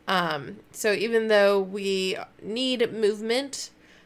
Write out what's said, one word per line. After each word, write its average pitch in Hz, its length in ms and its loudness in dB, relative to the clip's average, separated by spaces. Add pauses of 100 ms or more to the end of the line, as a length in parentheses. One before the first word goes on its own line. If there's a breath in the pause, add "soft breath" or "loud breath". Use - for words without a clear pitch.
Um, 175 500 -2 (140)
so 220 220 -2
even 226 340 0
though 202 340 6
we 190 560 -2 (240)
need 240 520 0
movement, 220 760 -2 (360 soft breath)